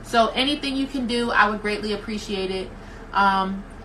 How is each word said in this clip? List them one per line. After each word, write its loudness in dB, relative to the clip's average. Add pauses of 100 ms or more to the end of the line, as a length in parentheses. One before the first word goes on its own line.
So 4
anything 0
you -2
can -4
do, 0
I 6
would -4
greatly -2
appreciate -4
it. -4 (440)
Um, 4 (220)